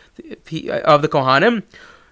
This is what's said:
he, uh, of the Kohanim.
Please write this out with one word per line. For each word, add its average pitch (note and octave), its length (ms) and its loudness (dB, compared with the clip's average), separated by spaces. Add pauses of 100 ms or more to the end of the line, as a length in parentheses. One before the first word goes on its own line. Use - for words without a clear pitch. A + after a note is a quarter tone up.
(460)
he, - 240 -8
uh, - 100 -4
of D3 220 4
the D3 60 0
Kohanim. D3+ 540 0 (500)